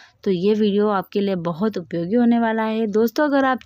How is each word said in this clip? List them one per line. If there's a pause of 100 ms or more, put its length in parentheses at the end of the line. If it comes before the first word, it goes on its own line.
(240)
तो
ये
वीडियो
आपके
लिए
बहुत
उपयोगी
होने
वाला
है।
दोस्तों,
अगर
आप